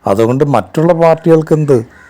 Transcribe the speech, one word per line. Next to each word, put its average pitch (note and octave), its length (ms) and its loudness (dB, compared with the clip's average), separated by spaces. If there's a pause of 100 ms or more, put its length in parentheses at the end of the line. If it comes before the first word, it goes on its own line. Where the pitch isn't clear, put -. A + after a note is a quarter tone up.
അതുകൊണ്ട് A2+ 380 0
മറ്റുള്ള C#3+ 480 -2
പാർട്ടികൾക്ക് D#3+ 600 0
എന്ത്? C#3+ 320 0 (240)